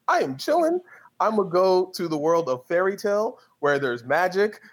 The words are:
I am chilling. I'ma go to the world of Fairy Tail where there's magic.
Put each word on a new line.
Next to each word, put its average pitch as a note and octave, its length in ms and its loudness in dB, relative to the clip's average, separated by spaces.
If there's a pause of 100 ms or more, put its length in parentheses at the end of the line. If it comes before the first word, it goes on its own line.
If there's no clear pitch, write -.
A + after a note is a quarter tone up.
I E4+ 120 2
am C#3+ 180 -4
chilling. E4+ 440 0 (400)
I'ma G#3+ 220 2
go F#3 520 2
to F3 120 -6
the D#3 100 -4
world D3 320 0
of B2+ 160 -4
Fairy F#3+ 320 0
Tail G#3+ 420 -4 (200)
where C#3+ 200 2
there's A#2+ 260 -4
magic. F3+ 560 0 (120)